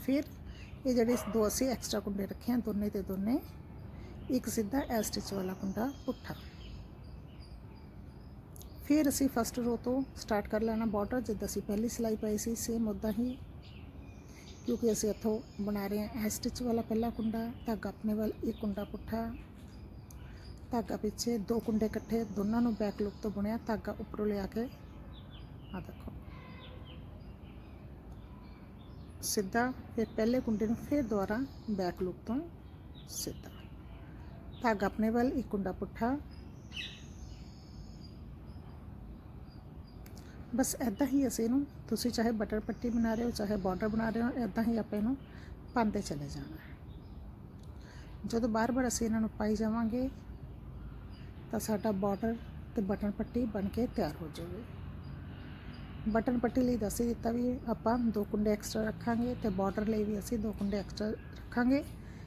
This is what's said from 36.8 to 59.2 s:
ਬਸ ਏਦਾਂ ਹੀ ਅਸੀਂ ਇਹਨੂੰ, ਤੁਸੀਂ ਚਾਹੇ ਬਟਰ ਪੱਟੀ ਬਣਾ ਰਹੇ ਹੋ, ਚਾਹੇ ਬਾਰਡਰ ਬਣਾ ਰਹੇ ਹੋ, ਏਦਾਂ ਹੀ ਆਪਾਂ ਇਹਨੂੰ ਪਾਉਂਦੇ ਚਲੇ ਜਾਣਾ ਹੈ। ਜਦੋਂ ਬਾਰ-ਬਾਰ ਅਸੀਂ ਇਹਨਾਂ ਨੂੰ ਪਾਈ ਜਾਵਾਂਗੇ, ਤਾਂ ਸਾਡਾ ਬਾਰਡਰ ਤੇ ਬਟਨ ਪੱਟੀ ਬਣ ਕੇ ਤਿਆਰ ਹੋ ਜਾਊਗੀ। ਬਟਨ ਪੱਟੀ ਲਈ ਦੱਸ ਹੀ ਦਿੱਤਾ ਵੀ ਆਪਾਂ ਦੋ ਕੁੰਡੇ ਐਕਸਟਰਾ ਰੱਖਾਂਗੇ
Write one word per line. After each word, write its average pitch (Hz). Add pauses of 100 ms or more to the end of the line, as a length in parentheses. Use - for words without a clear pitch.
ਬਸ 254
ਏਦਾਂ 233
ਹੀ 269
ਅਸੀਂ 226
ਇਹਨੂੰ, 262 (240)
ਤੁਸੀਂ 226
ਚਾਹੇ 226
ਬਟਰ 214
ਪੱਟੀ 233
ਬਣਾ 226
ਰਹੇ 233
ਹੋ, 240
ਚਾਹੇ 208
ਬਾਰਡਰ 190
ਬਣਾ 220
ਰਹੇ 226
ਹੋ, 240 (160)
ਏਦਾਂ 220
ਹੀ 233
ਆਪਾਂ 208
ਇਹਨੂੰ 233 (580)
ਪਾਉਂਦੇ 214
ਚਲੇ 147
ਜਾਣਾ 143
ਹੈ। - (1500)
ਜਦੋਂ 233
ਬਾਰ-ਬਾਰ 233
ਅਸੀਂ 233
ਇਹਨਾਂ 220
ਨੂੰ 220
ਪਾਈ 214
ਜਾਵਾਂਗੇ, 226 (1400)
ਤਾਂ 220
ਸਾਡਾ 214
ਬਾਰਡਰ 202 (400)
ਤੇ 226
ਬਟਨ 202
ਪੱਟੀ 240
ਬਣ 202
ਕੇ 226
ਤਿਆਰ 160
ਹੋ 160
ਜਾਊਗੀ। -
ਬਟਨ 226
ਪੱਟੀ 240
ਲਈ 247
ਦੱਸ 208
ਹੀ 240
ਦਿੱਤਾ 233
ਵੀ 247 (100)
ਆਪਾਂ 233
ਦੋ 214
ਕੁੰਡੇ 208
ਐਕਸਟਰਾ 214
ਰੱਖਾਂਗੇ 233